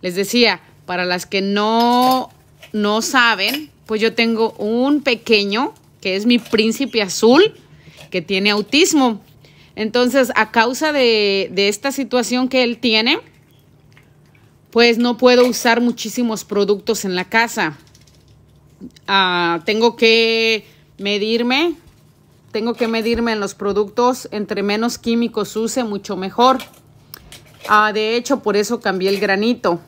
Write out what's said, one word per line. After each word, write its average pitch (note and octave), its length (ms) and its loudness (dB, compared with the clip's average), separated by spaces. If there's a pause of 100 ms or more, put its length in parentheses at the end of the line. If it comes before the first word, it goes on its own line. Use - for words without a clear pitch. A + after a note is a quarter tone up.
Les F3+ 140 -6
decía, G3+ 460 0 (240)
para F3+ 180 -4
las F3+ 220 -4
que G3 160 -4
no, A#3 880 2 (420)
no G#3+ 300 0
saben, A#3 720 0 (140)
pues A3 140 -4
yo A3+ 140 0
tengo A3+ 400 0
un B3 480 0
pequeño, A3+ 720 0 (280)
que F#3+ 140 -4
es G3+ 100 -4
mi A#3+ 120 4
príncipe A3 640 -2
azul, B3 540 4 (540)
que F#3 120 -4
tiene G3 300 -2
autismo. B3+ 720 0 (540)
Entonces, B3 600 0
a G#3+ 160 0
causa B3 400 0
de, G#3+ 600 2
de G3+ 180 0
esta G#3 220 -4
situación B3 580 -2
que B3+ 140 2
él A#3 160 -2
tiene, A#3+ 400 0 (1500)
pues A#3 260 4
no A#3+ 200 0
puedo B3 280 6
usar A#3+ 360 0
muchísimos A#3 640 -4
productos G3+ 600 -2
en F#3 100 -2
la F3+ 100 -4
casa. A3+ 520 -2 (1300)
Ah, F3 580 0
tengo A3+ 300 0
que A3+ 680 2 (320)
medirme, A#3 800 -2 (760)
tengo A3+ 220 -4
que A3+ 140 -2
medirme A3+ 460 -2
en G#3+ 60 -4
los G3 140 -6
productos. G#3 800 -2
Entre G3+ 320 -6
menos A3 340 -2
químicos A#3 580 -2
use, A3+ 280 -4
mucho G3+ 320 -8
mejor. A#3+ 420 2 (1120)
Ah, G#3+ 240 4
de A3 220 -2
hecho, B3 260 -2
por G3+ 160 0
eso G#3+ 220 -2
cambié F#3+ 300 -2
el G3 100 -2
granito G3+ 680 0